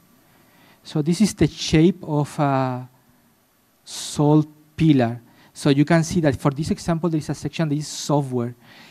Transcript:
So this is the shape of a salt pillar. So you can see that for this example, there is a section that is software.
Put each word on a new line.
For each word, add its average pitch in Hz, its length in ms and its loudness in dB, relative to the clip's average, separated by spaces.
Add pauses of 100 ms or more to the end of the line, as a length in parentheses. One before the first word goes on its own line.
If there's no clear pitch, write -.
(840)
So - 160 -4
this 170 220 0
is 202 100 2
the 165 140 2
shape 170 580 2
of 147 340 -4
a 131 480 -2 (960)
salt 151 640 0 (300)
pillar. 127 460 2 (320)
So - 160 0
you 143 160 4
can 165 180 4
see 170 160 -2
that 143 160 2
for 151 140 0
this 143 200 -4
example, 170 380 -2
there 160 80 -2
is 151 140 -4
a 143 40 -6
section 151 360 -6
that 143 60 -2
is 151 120 -6
software. 127 680 -2 (360)